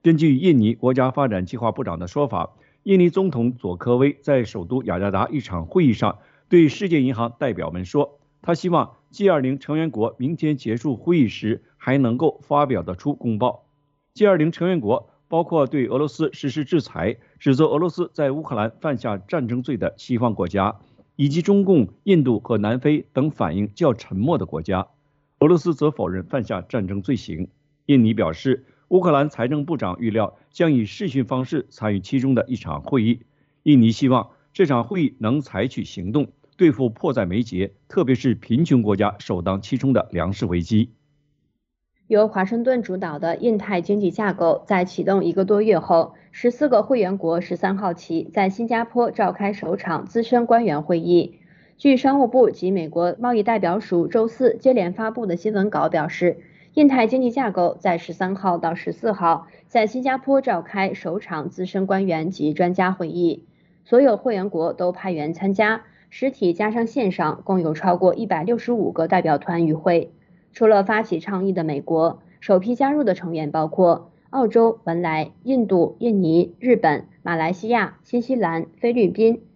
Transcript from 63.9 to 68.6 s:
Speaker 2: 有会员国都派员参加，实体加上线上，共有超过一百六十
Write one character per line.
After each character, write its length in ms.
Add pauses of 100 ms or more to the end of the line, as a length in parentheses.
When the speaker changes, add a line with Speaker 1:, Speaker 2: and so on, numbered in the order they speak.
Speaker 2:
有 160
会 200
员 140
国 220
都 200
派 200
员 220
参 200
加， 280 (300)
实 180
体 240
加 180
上 140
线 260
上， 320
共 160
有 140
超 240
过 160
一 140
百 160
六 140
十 140